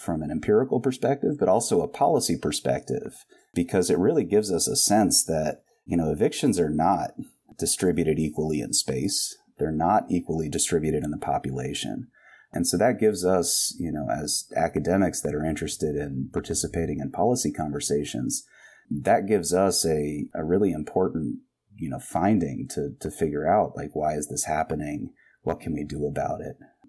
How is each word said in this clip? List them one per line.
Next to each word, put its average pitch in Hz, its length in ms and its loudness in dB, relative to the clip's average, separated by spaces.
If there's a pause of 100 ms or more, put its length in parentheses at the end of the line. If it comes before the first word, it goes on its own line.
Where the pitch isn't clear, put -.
from 80 200 -4
an 76 100 -4
empirical 110 480 2
perspective, 131 580 0
but - 120 2
also 98 320 4
a - 80 -2
policy 156 480 2
perspective, - 880 -4 (280)
because 90 360 2
it 90 100 2
really 127 240 4
gives 101 300 2
us 82 160 0
a - 80 0
sense 101 480 4
that, 78 380 -2 (200)
you 87 140 -2
know, 78 140 2
evictions 92 500 2
are 78 80 2
not 80 400 2 (480)
distributed 80 600 2
equally 78 420 -2
in 50 100 -6
space. - 640 -2 (220)
They're 80 120 0
not 85 400 2
equally 80 380 -2
distributed 76 560 0
in 73 80 -4
the 73 60 -6
population. 69 880 -6 (440)
And 85 160 -2
so 90 100 0
that 110 220 2
gives 104 240 2
us, 90 560 2
you 82 120 -4
know, 73 200 -4
as - 340 -4 (100)
academics 82 680 2
that 73 140 -2
are 76 100 -2
interested 78 500 -2
in 71 380 -4
participating - 680 -2
in 69 120 -6
policy 110 400 2
conversations, 71 920 -2 (460)
that 98 380 2
gives 90 260 2
us 92 320 4
a, 76 480 0
a 82 100 -4
really 92 280 4
important, 80 680 -2 (340)
you 80 160 -8
know, - 80 -8
finding 95 720 0
to, - 300 -4
to 78 100 -6
figure 76 360 -2
out, 95 280 2
like, 73 180 -8
why 76 200 -2
is 76 160 -4
this - 160 -4
happening? 76 680 -4 (300)
What 85 160 -2
can 80 140 -6
we 73 100 -4
do 71 240 -4
about 73 340 -4
it? - 160 -10 (320)